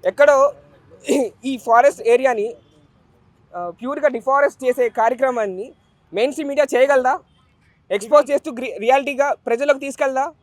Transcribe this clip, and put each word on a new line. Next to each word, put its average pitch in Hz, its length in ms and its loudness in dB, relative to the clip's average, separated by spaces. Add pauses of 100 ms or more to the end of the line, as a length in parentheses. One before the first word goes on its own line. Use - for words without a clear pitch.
ఎక్కడో 277 480 2 (560)
<clears throat> 254 360 -2
ఈ 262 120 -4
ఫారెస్ట్ 240 500 2
ఏరియాని, 240 480 0 (1000)
ఆ, 175 140 -8
ప్యూర్‌గా 277 380 -6
డిఫారెస్ట్ 269 580 0
చేసే 247 240 0
కార్యక్రమాన్ని 226 840 -2 (400)
మెయిన్‌స్ట్రీమ్ 277 360 -4
మీడియా 277 300 0
చేయగలదా? 262 400 2 (720)
ఎక్స్‌పోజ్ 233 400 2
చేస్తూ 285 200 -4
గ్రి-, 233 280 -10
రియాలిటీగా 269 540 0
ప్రజలకు 269 440 -2
తీసుకెళ్దా? 269 640 -4